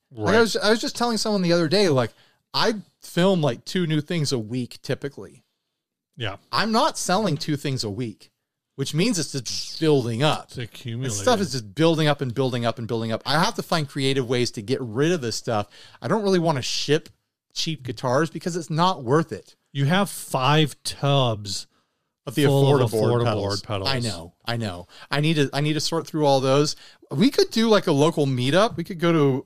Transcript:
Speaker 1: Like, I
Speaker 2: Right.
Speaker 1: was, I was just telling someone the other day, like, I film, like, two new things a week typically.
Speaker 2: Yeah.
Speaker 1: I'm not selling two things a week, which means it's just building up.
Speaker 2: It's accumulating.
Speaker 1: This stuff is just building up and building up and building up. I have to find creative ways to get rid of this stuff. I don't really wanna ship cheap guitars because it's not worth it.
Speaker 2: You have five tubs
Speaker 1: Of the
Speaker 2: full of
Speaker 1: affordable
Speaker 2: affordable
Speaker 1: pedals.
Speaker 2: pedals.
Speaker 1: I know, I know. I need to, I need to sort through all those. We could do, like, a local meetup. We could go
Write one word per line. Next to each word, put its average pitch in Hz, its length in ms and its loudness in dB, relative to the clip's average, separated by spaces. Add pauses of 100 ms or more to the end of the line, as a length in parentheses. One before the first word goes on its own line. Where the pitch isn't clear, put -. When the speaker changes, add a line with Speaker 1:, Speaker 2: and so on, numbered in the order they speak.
(100)
Speaker 1:
Like, 104 240 -4
I - 20 6
Speaker 2:
Right. 240 40 8
Speaker 1:
was, 226 160 2
I 202 140 2
was 226 100 2
just - 160 -6
telling 233 220 -2
someone 208 240 0
the 170 100 2
other 170 160 4
day, 190 200 4
like, 127 240 2 (400)
I 202 240 2 (240)
film, 180 420 2
like, 127 220 -2
two 180 220 -2
new 151 140 0
things 156 320 -2
a 127 60 0
week 117 440 -8
typically. 110 640 -10 (720)
Speaker 2:
Yeah. 101 200 -6 (160)
Speaker 1:
I'm 185 180 0
not 269 260 0
selling 190 400 -2
two 147 200 -4
things 135 260 -4
a 107 80 -6
week, 110 400 -10 (460)
which 139 180 -6
means 190 240 0
it's - 140 -6
just - 480 -8
building 131 420 2
up. 139 280 0
Speaker 2:
It's - 80 -16
accumulating. 120 440 -10 (120)
Speaker 1:
This 98 60 -6
stuff 214 200 2
is 190 100 -2
just 107 240 -8
building 160 320 2
up 147 140 2
and 127 120 -4
building 123 320 -2
up 113 140 -2
and 117 80 -8
building 113 240 -4
up. 110 160 -4
I 151 160 2
have 226 140 0
to 185 60 -6
find 156 260 -2
creative 135 400 0
ways 123 240 0
to 113 100 -8
get 120 180 -4
rid 131 300 -2
of 175 100 -2
this 117 160 -4
stuff. 107 300 -2 (340)
I 120 60 -6
don't 202 160 0
really 190 160 2
wanna 160 240 0
ship - 460 -2 (440)
cheap 151 300 -6
guitars 127 480 -2
because 170 240 -8
it's 165 160 -8
not 165 320 0
worth 135 300 2
it. - 240 -14 (160)
Speaker 2:
You 139 140 0
have 185 220 2
five 147 760 0
tubs 117 800 -2 (600)
Speaker 1:
Of 120 100 -12
the 147 100 4
Speaker 2:
full 139 340 6
of 113 100 2
Speaker 1:
affordable 117 300 2
Speaker 2:
affordable 117 40 2
Speaker 1:
pedals. 101 380 0
Speaker 2:
pedals. 101 280 -4
Speaker 1:
I 135 80 0
know, 92 360 -8 (120)
I 117 100 -4
know. 92 300 -8 (240)
I 143 100 0
need 160 140 2
to, 143 180 2
I 143 80 -2
need 151 140 0
to 151 60 -4
sort - 260 -4
through 151 180 -2
all 135 160 4
those. 139 340 2 (360)
We 190 200 2
could 392 200 0
do, 226 180 2
like, 208 180 4
a 175 60 4
local 147 340 2
meetup. 139 500 2
We 170 80 -6
could 185 140 -10
go 170 140 2 (340)